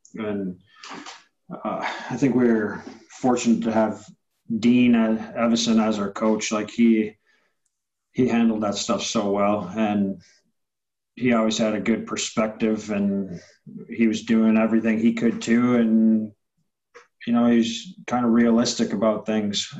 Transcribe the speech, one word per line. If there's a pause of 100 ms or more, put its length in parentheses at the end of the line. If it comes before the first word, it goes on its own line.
(140)
And, (920)
uh, (240)
I
think
we're (380)
fortunate
to
have (540)
Dean,
uh,
Evison
as
our
coach.
Like,
he, (960)
he
handled
that
stuff
so
well,
and (960)
he
always
had
a
good
perspective,
and (500)
he
was
doing
everything
he
could
too.
And, (920)
you
know,
he's (120)
kinda
realistic
about
things. (120)